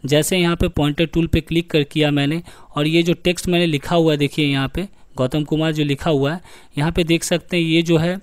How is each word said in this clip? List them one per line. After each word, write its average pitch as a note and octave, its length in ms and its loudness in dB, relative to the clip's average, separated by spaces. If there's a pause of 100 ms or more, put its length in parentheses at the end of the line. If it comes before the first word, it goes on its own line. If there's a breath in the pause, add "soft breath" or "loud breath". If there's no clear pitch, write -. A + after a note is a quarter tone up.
जैसे D3+ 320 2
यहाँ E3+ 180 2
पे F3+ 140 0
पॉइंटर D3 360 0
टूल E3 200 -2
पे E3 160 2
क्लिक E3 280 -4
कर D3+ 140 0
किया D3 280 0
मैंने D3 300 -2 (320 loud breath)
और D3 120 0
ये E3 160 2
जो E3+ 120 0
टेक्स्ट F3 340 -4
मैंने F3 180 2
लिखा D#3 300 -2
हुआ D#3+ 160 4
है D3 60 0
देखिए D3 280 0
यहाँ C3+ 280 0
पे F#3 140 -6 (280 soft breath)
गौतम C#3+ 280 0
कुमार D#3 280 -2
जो D3+ 120 0
लिखा C#3+ 260 -2
हुआ C#3 220 2
है, F3+ 80 -8 (380 loud breath)
यहाँ D#3 140 0
पे F3 120 0
देख E3 200 0
सकते - 320 -4
हैं E3+ 80 0
ये D#3+ 180 2
जो E3+ 160 2
है F3 240 -2